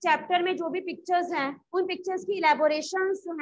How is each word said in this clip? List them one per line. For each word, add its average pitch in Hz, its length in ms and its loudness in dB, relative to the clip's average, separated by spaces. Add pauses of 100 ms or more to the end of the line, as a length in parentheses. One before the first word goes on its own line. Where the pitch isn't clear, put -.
चैप्टर 349 380 2
में 359 140 0
जो 330 140 -4
भी 370 100 -4
पिक्चर्स 349 520 -2
हैं, 277 160 -2 (240)
उन 370 140 0
पिक्चर्स 370 380 -4
की 392 140 -2
इलैबोरेशंस 311 840 2
जो 339 180 -8